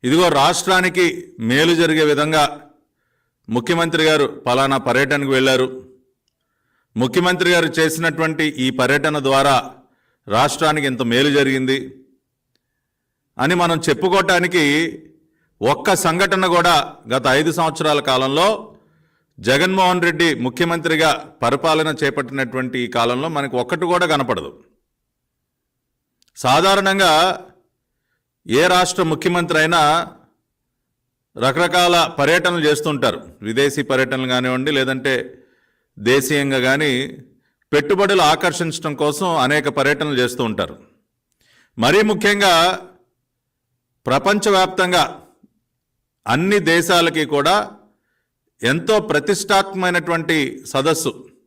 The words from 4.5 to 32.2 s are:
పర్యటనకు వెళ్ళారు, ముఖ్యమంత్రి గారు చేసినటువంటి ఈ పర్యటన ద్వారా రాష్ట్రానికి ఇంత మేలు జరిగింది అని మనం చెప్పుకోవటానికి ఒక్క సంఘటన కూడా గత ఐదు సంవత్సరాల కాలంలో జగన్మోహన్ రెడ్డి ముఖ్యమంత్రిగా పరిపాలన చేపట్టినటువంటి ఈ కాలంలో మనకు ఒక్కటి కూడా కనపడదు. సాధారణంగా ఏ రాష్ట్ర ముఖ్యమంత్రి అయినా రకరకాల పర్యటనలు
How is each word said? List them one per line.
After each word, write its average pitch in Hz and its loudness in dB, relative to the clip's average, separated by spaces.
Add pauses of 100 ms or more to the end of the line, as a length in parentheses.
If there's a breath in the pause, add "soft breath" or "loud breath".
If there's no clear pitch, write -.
పర్యటనకు 135 0
వెళ్ళారు, 131 2 (1300)
ముఖ్యమంత్రి 175 0
గారు 165 2 (100)
చేసినటువంటి 160 -2 (200)
ఈ - 0 (140)
పర్యటన 147 0 (100)
ద్వారా 135 4 (720)
రాష్ట్రానికి 143 0
ఇంత 127 -4 (100)
మేలు 139 2
జరిగింది 131 0 (1600)
అని 156 0
మనం 170 0
చెప్పుకోవటానికి 180 0 (960)
ఒక్క 147 0
సంఘటన 185 0 (100)
కూడా 175 4 (360)
గత 131 -2 (140)
ఐదు 160 0
సంవత్సరాల 156 0 (100)
కాలంలో 135 0 (920 soft breath)
జగన్మోహన్ 180 2
రెడ్డి 165 0 (180)
ముఖ్యమంత్రిగా 160 0 (320)
పరిపాలన 156 0 (140)
చేపట్టినటువంటి 131 -4
ఈ 113 -8 (100)
కాలంలో 123 0
మనకు 135 -4
ఒక్కటి 175 -4
కూడా 180 2
కనపడదు. 113 -2 (1900)
సాధారణంగా 190 2 (1300)
ఏ 131 2 (120)
రాష్ట్ర 180 0
ముఖ్యమంత్రి 175 -2
అయినా 165 2 (1600)
రకరకాల 175 2 (220)
పర్యటనలు 170 0